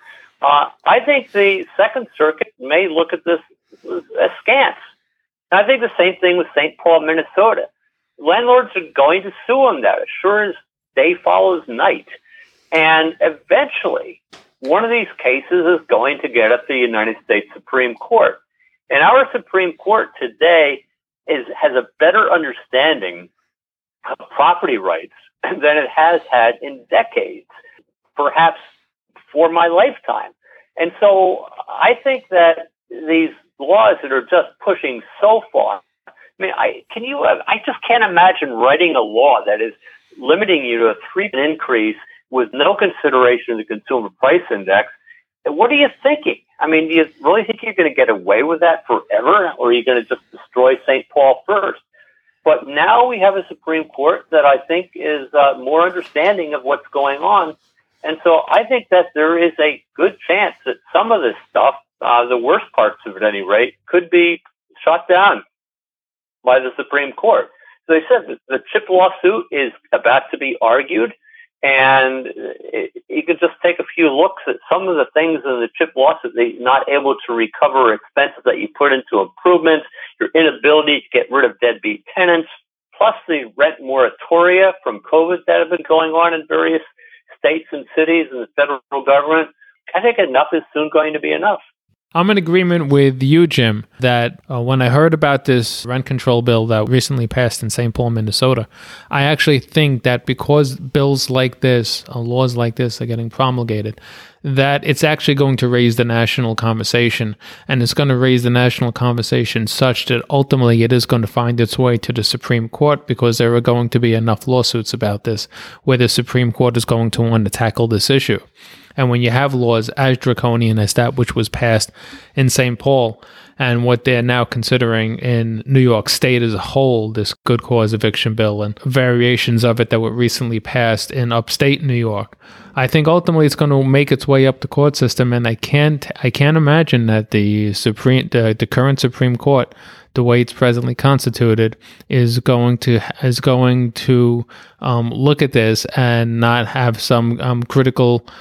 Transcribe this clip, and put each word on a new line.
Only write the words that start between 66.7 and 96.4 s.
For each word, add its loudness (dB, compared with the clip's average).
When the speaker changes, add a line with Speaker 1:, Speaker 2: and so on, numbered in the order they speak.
Speaker 1:
Supreme -6
Court. 0
So 2
they 2
said 2
that -14
the -6
chip -4
lawsuit 2
is -4
about 2
to -10
be -8
argued, 0
and 2
it, -10
you -6
can -4
just -2
take -2
a -6
few 2
looks -2
at -6
some -2
of -2
the 0
things 0
in -4
the -4
chip -2
lawsuit 0
that 0
you're -16
not 0
able 0
to -6
recover, 0
expenses -4
that 0
you -8
put 2
into -2
improvements, 0
your -4
inability 2
to -4
get -2
rid 2
of -2
deadbeat -2
tenants, 0
plus 2
the -6
rent 0
moratoria 2
from -8
covid 0
that 2
have -2
been -4
going 0
on 2
in -6
various -2
states -2
and -12
cities 0
and -10
the -12
federal -4
government. 2
I 0
think 0
enough 0
is -2
soon -4
going 0
to -6
be -6
enough. -2
Speaker 2:
I'm 2
in 4
agreement 0
with 4
you, 4
Jim, 0
that, 0
uh, -6
when 0
I 2
heard 4
about 0
this 0
rent -6
control 0